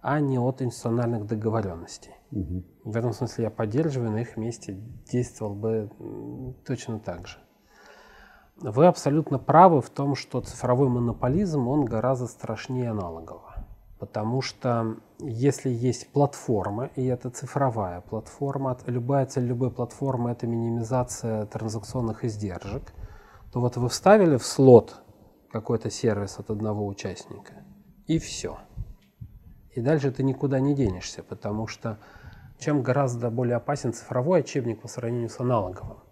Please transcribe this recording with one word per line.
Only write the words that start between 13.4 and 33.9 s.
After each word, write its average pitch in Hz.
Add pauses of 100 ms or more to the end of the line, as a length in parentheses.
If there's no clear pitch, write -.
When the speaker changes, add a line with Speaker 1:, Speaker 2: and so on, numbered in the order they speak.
Speaker 1:
Потому 110
что 117 (220)
если 131
есть 120
платформа, 120
и 131
это 127
цифровая 113
платформа, 135
от-, -
любая 127
цель 127
любой 123
платформы — 123
это 117
минимизация 117
транзакционных 110
издержек, 104 (600)
то 123
вот 120
вы 123
вставили 190
в 113
слот 127 (480)
какой-то 110
сервис 101
от -
одного 107
участника, - (520)
и 160
все. - (1160)
И 123
дальше 139
ты 131
никуда 135
не 143
денешься, 95
потому 107
что 110 (600)
чем 147
гораздо 123
более 120
опасен 123